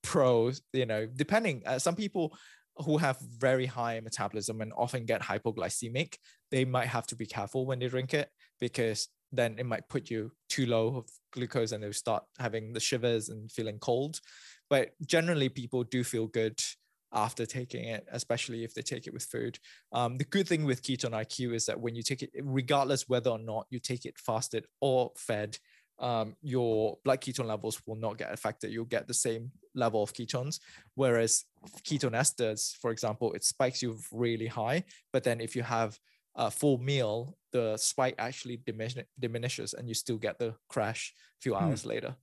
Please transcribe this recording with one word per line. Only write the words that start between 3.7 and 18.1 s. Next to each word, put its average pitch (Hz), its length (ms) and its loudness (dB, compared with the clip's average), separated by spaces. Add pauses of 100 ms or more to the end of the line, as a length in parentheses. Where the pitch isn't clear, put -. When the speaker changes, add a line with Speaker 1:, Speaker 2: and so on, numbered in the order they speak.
Speaker 1:
metabolism 110 600 -4
and 110 140 -6
often 120 300 0
get 113 160 2
hypoglycemic, 113 960 -2 (340)
they 131 140 4
might 123 220 0
have 117 200 -2
to - 80 -8
be 113 100 -6
careful 110 400 -2
when 131 140 -2
they 127 80 0
drink 127 260 -2
it, 147 160 0 (300)
because 117 480 0 (240)
then 120 260 2
it 123 80 -4
might - 240 -4
put - 200 -4
you 113 220 -4 (180)
too 131 160 2
low 117 320 4
of 117 120 -10 (220)
glucose 117 420 -2
and 107 100 -6
they'll 104 100 -6
start - 300 0 (160)
having 113 340 -4
the - 60 -4
shivers 117 500 2
and 110 220 -10
feeling 110 280 -4
cold. 135 400 0 (500)
But 135 220 4 (140)
generally, 165 440 4
people 123 340 -2
do 123 200 0
feel 113 240 -2
good 110 320 0 (520)
after 113 340 0
taking 123 400 -8
it, 113 260 -6